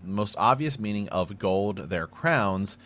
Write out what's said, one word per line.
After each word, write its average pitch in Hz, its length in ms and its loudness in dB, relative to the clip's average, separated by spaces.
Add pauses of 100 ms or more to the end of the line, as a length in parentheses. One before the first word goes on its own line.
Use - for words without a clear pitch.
The 90 80 -10
most 104 260 -2
obvious 131 420 2
meaning 104 300 -2
of 92 300 -2
gold 98 500 0
their 85 180 -2
crowns 101 800 0